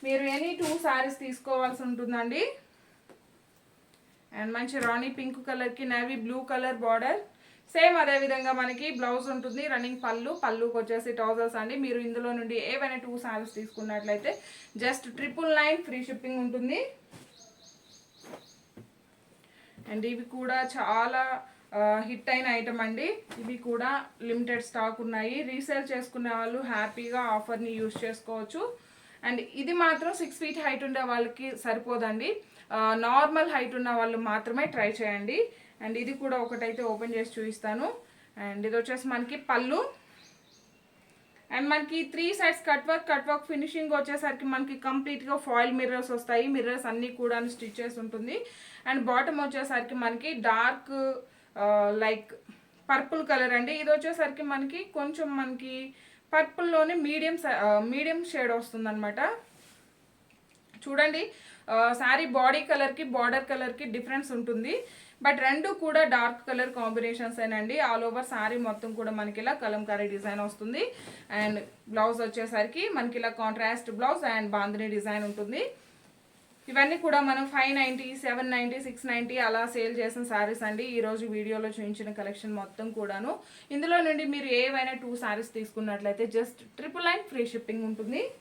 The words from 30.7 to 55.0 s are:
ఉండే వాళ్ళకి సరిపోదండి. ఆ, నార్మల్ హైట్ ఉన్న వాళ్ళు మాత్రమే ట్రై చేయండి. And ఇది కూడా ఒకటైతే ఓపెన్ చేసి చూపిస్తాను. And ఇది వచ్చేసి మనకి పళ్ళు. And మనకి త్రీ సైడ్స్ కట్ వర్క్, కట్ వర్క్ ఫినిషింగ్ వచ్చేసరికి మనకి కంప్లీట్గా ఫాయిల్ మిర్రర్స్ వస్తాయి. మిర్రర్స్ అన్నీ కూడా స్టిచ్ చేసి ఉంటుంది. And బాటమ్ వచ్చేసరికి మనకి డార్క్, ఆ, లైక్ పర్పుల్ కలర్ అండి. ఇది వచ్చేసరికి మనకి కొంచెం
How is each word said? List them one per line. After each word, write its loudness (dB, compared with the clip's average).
ఉండే -2
వాళ్ళకి -2
సరిపోదండి. -2
ఆ, 4
నార్మల్ 6
హైట్ 0
ఉన్న -2
వాళ్ళు 2
మాత్రమే 0
ట్రై 0
చేయండి. 0
And -4
ఇది -4
కూడా -2
ఒకటైతే -4
ఓపెన్ -2
చేసి -4
చూపిస్తాను. -4
And -6
ఇది 0
వచ్చేసి -2
మనకి -2
పళ్ళు. 0
And 0
మనకి 2
త్రీ 0
సైడ్స్ 2
కట్ 2
వర్క్, 2
కట్ 2
వర్క్ 2
ఫినిషింగ్ -4
వచ్చేసరికి 0
మనకి -2
కంప్లీట్గా -2
ఫాయిల్ 2
మిర్రర్స్ 0
వస్తాయి. 2
మిర్రర్స్ 0
అన్నీ -2
కూడా 0
స్టిచ్ -10
చేసి -6
ఉంటుంది. -6
And 2
బాటమ్ 2
వచ్చేసరికి -2
మనకి -2
డార్క్, 2
ఆ, 6
లైక్ 0
పర్పుల్ 2
కలర్ 4
అండి. 2
ఇది 2
వచ్చేసరికి 2
మనకి -2
కొంచెం -4